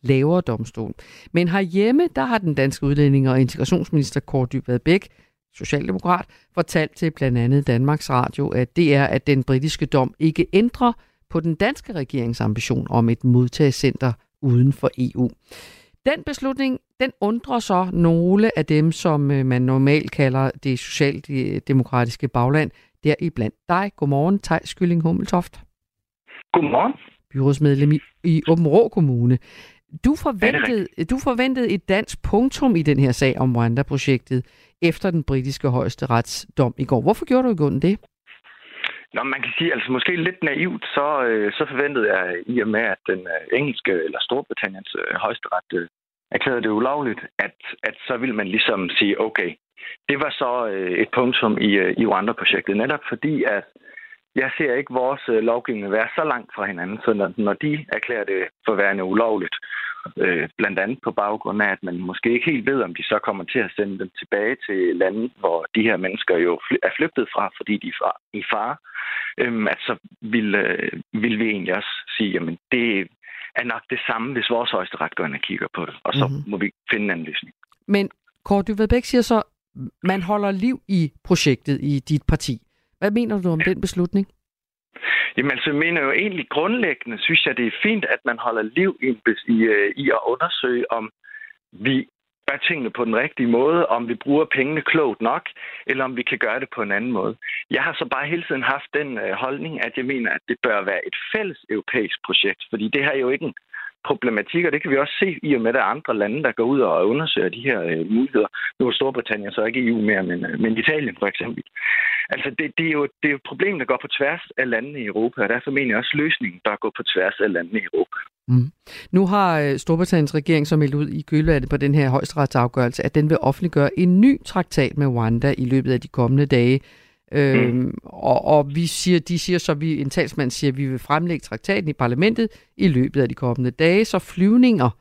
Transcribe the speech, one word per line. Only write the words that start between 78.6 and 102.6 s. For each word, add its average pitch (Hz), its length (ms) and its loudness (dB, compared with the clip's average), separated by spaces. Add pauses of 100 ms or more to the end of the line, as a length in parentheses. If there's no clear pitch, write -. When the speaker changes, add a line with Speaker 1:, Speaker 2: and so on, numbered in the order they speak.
Speaker 1:
Dybvad 214 200 -2
Bek 240 180 2
siger 247 160 2
så, 220 220 2 (600)
"Man 190 180 0
holder 202 300 0
liv 214 360 -2
i 170 240 2 (120)
projektet 139 580 2
i 143 180 0 (100)
dit 151 180 0
parti." 143 340 0 (380)
Hvad 208 120 0
mener 220 300 0
du 180 80 0
om 160 200 0
den 190 120 -2
beslutning? 190 460 0 (1080)
Speaker 2:
Jamen 139 140 0
altså, 131 180 -4
jeg 147 160 0
mener 170 160 0
jo 135 100 0
egentlig 180 380 -2
grundlæggende, 160 680 -2 (100)
synes - 180 2
jeg, 131 120 -2
det 120 100 0
er - 160 -6
fint, 208 220 0 (100)
at - 100 -8
man 120 140 -2
holder 117 220 -2 (180)
liv 185 120 2 (100)
i, 131 80 0 (460)
i, - 20 4 (180)
øh, 101 180 2 (100)
i - 60 0
at 113 100 4 (140)
undersøge, 127 580 -2
om 113 180 -4 (800)
vi 135 80 2 (520)
gør 139 100 -4 (100)
tingene 139 300 -2
på 120 80 0
den 113 100 0
rigtige 127 320 0
måde, 139 380 4
om 120 220 0
vi 120 160 -4
bruger 147 220 4 (120)
pengene 143 240 0
klogt 147 400 0
nok, 127 240 0 (420)
eller 131 180 0
om 131 100 -8
vi 120 80 -4
kan - 140 -2
gøre 113 220 -2
det 135 160 -8
på 120 60 -4
en 101 100 -2
anden 113 200 -2
måde. 107 240 -2 (360)
Jeg 127 120 0
har 160 100 -2
så 151 200 -6
bare 139 180 -4
hele 175 160 -4
tiden 131 160 -4
haft 135 300 -2
den, 143 240 -4
øh, 101 140 -4 (140)
holdning, 147 280 -6 (120)
at 117 120 -6
jeg 127 80 -4
mener, 123 260 -2
at 67 180 -2
det 117 140 -2
bør 110 160 2 (120)
være 92 180 -2
et - 60 -12 (180)
fælles 202 260 -4 (100)
europæisk 107 480 -2 (100)
projekt, - 420 -2